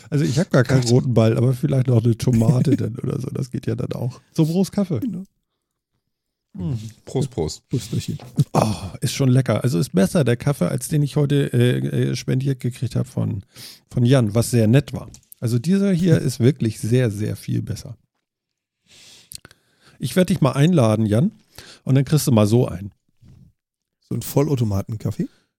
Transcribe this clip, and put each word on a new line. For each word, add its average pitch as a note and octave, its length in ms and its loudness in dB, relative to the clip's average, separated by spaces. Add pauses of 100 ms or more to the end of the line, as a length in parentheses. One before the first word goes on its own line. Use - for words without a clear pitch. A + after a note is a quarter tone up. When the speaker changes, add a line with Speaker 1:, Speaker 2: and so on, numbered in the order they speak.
(100)
Speaker 1:
also D3 140 0
ich C#3 140 -2
hab F3+ 120 -2
gar C3 140 4
keinen C3 180 2
Speaker 2:
Gott. A#2+ 80 0
Speaker 1:
roten B2 240 2
Ball, A2 220 4
aber C3 180 2
vielleicht C3 320 -2
noch A#2+ 180 2
eine A#2 140 2
Tomate A#2+ 580 2
dann A2 200 -4
oder - 240 -6
so. - 100 -10
Das - 220 -6
geht B2+ 140 -8
ja A2+ 100 -4
dann - 160 -6
auch. - 280 -8 (140)
So, D#3+ 100 2
Prost, E3+ 280 0
Kaffee. F3+ 260 -2
Speaker 2:
Genau. F#3+ 240 -8 (1300)
Speaker 1:
Mhm. D#3 240 -6 (260)
Speaker 3:
Prost, - 260 -4
Prost. - 380 -6
Speaker 2:
Prösterchen. - 500 -6 (340)
Speaker 1:
Oh, G#2+ 220 0 (260)
ist - 140 -4
schon C3+ 140 0
lecker. B2 340 2
Also C3 160 0
ist D#3 160 -2
besser F3+ 300 2
der A#2+ 120 2
Kaffee, C#3+ 320 -2
als - 200 -4
den D3+ 140 0
ich C#3 140 -2
heute, C#3+ 360 0
äh, B2+ 260 2 (320)
äh, C3 60 -4
spendiert C3+ 440 -2
gekriegt B2 360 -6
hab B2 100 -2
von, G#2+ 380 -6 (480)
von A#2+ 120 2
Jan, A#2+ 300 4
was A#2 160 0
sehr A2+ 160 4
nett C3 260 4
war. - 160 -10 (300)
Also A#2+ 220 -2
dieser G3 320 0
hier E3+ 280 2
ist - 200 -4
wirklich A#2 400 2
sehr, A#2+ 300 0
sehr G#2+ 260 -4
viel A#2+ 260 -4
besser. - 340 -10 (2000)
Ich - 160 -4
werd F#3 140 2
dich F#3 100 0
mal C#3 120 2
einladen, B2 540 4
Jan, A#2 240 2 (540)
und C3 100 2
dann C#3 100 4
kriegst D3+ 220 0
du C#3+ 60 2
mal G#2+ 140 6
so A#2+ 200 2
einen. G2 240 -10 (1080)
Speaker 2:
So - 160 -10
einen A2+ 60 -6
Vollautomaten-Kaffee? A#2+ 1040 -2 (300)